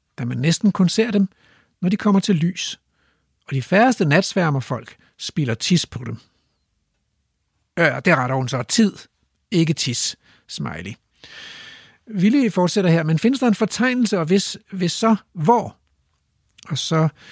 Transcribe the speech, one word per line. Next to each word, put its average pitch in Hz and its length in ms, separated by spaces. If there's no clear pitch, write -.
da 123 80
man 123 120
næsten 165 340
kun 180 180
ser 226 220
dem, 196 180
når 180 80
de 202 80
kommer 196 240
til 202 140
lys. 170 440
Og - 60
de 135 80
færreste 214 440
natsværmerfolk 147 920
spilder 131 360
tis - 320
på 117 180
dem." 113 140
Øh, 160 120
det 170 120
retter 127 180
hun 131 120
så. 123 160
Tid, - 300
ikke 165 220
tis, - 420
smiley. - 460
Willy 220 340
fortsætter 180 420
her, 165 120
"Men 160 160
findes 247 200
der 254 80
en 214 80
fortegnelse, 233 640
og 160 60
hvis, 190 320
hvis 180 200
så, 220 240
hvor?" 202 420
Og 143 100
så 160 320